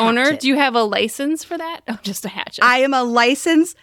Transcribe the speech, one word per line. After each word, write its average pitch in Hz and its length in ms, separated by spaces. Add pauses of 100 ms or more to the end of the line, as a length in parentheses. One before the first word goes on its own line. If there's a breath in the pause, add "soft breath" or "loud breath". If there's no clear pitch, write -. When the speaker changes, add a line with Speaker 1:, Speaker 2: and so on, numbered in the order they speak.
Speaker 1:
owner? 233 200
Speaker 2:
hatchet. 285 160
Speaker 1:
Do 262 80
you 269 80
have 269 180
a 233 100
license 226 580
for 339 160
that? 330 260
<laughs> - 40
Oh, 226 140
just 202 220
a 214 40
hatchet. - 340
Speaker 2:
I 247 180
am 277 140
a 254 80
licensed 269 800